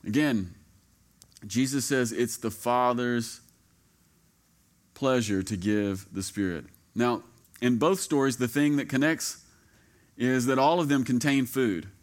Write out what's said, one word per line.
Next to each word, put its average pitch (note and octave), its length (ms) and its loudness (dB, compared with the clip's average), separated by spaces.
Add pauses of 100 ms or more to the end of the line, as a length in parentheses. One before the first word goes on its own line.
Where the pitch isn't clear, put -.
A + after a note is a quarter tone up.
Again, A2 480 0 (920)
Jesus B2+ 380 -2
says B2+ 280 0
it's A#2+ 260 -2
the A2+ 120 -4
Father's A#2+ 920 0 (1500)
pleasure A#2 480 0
to G#2 160 -4
give G2+ 520 -2
the F#2+ 120 -6
Spirit. F#2 420 -4 (300)
Now, A#2 280 0 (380)
in B2 160 2
both F3+ 240 2
stories, C3+ 380 0
the B2 100 0
thing D3 280 2
that C#3 120 -4
connects D3 560 -2 (720)
is B2+ 300 2
that C3 120 2
all D#3+ 220 4
of D3+ 80 0
them C#3 160 2
contain C3 400 2
food. G2+ 440 -2 (140)